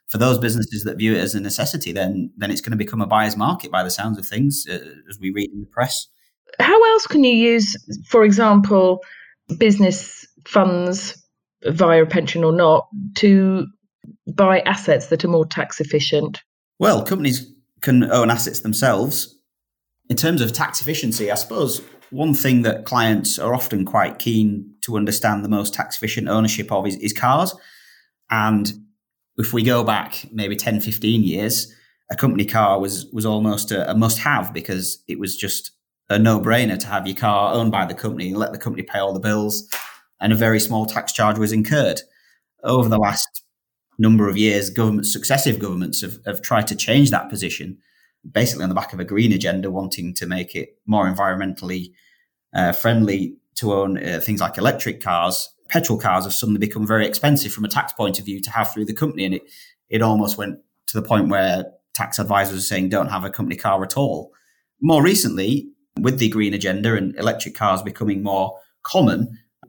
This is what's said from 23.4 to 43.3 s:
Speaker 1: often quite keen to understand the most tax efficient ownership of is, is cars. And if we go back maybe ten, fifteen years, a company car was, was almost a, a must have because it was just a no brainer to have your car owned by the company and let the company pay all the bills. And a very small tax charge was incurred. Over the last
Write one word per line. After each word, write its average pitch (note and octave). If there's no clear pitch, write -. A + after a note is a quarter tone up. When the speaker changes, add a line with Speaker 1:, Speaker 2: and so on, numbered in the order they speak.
Speaker 1:
often G#2
quite G2
keen G#2+
to A2+
understand G#2
the G2+
most G#2
tax -
efficient -
ownership A2
of G2+
is, F#2+
is G#2+
cars. D3+
And G#2+
if A#2
we A#2
go A#2+
back G#2+
maybe G#2
ten, G#2
fifteen G#2+
years, G2+
a -
company G#2
car G2+
was, G2
was G#2+
almost G#2+
a, G2
a G2+
must A2+
have A#2
because F#2
it -
was G2
just -
a G2+
no A2
brainer A2
to -
have G2
your F#2+
car G#2
owned A2+
by G2
the F2+
company F#2
and F#2
let A2
the -
company -
pay -
all G2
the F#2+
bills. G#2
And G#2
a -
very A2
small A2
tax -
charge G#2+
was G#2+
incurred. A2
Over A#2+
the A2
last -